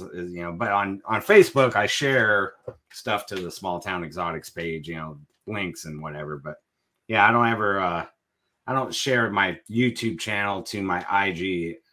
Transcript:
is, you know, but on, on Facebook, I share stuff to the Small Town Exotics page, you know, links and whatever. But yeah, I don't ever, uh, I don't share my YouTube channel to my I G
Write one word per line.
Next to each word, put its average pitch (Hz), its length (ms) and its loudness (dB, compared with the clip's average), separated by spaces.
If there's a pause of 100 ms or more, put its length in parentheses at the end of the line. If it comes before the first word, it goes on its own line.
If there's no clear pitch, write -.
(140)
is, 87 200 -8
you 87 100 -10
know, 87 100 -6
but 101 180 -2
on, 98 340 0
on 107 160 -2
Facebook, 139 540 8
I 104 120 4
share 110 680 2 (380)
stuff - 360 -4
to 101 80 -8
the 90 160 -6
Small 90 280 -6
Town 90 240 -4
Exotics 82 460 -6
page, 82 380 -8
you 82 80 -8
know, 78 240 -10 (280)
links 98 380 -8
and 76 160 -10
whatever. 76 380 -10
But 76 180 -12 (500)
yeah, 107 200 4
I 113 40 6
don't 117 160 4
ever, 104 320 0
uh, 87 260 -2 (600)
I 123 60 -4
don't 131 220 -4
share 120 340 2
my 95 300 2 (100)
YouTube 113 500 0
channel 101 440 -4
to 104 200 -6
my 90 260 -2
I 98 240 2
G 85 440 -4 (160)